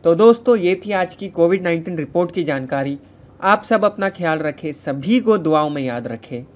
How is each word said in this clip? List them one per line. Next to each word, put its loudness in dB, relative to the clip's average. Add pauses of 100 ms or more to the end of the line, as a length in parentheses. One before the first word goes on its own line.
तो 6
दोस्तों, 6
ये 2 (120)
थी -6
आज -2
की -12
कोविड 2
नाइनटीन -2
रिपोर्ट -2
की -4
जानकारी। -4 (440)
आप 2
सब 0
अपना -2
ख्याल -2
रखें, -6
सभी -2
को 2
दुआओं 2
में -6
याद -6
रखें। -12 (100)